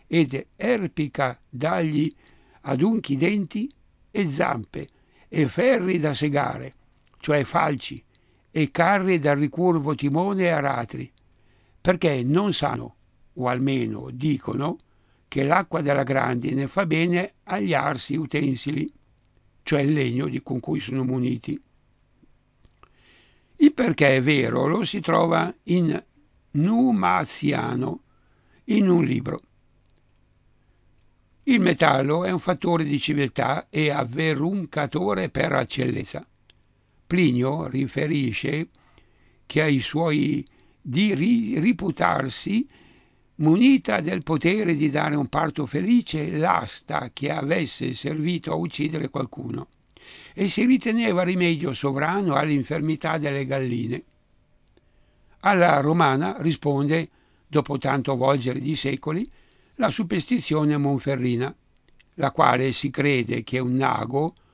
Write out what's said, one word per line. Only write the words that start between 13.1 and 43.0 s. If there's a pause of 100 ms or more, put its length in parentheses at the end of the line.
o
almeno
dicono, (520)
che
l'acqua
della
grandine
fa
bene
agli
arsi
utensili, (720)
cioè
il
legno
di,
con
cui
sono
muniti. (2000)
Il
perché
è
vero
lo
si
trova (100)
in (480)
Numaziano, (640)
in
un
libro. (2000)
Il
metallo
è
un
fattore
di
civiltà
e
avveruncatore
per
eccellenza. (800)
Plinio
riferisce (800)
che
ai
suoi (360)
di
ri-,
riputarsi (680)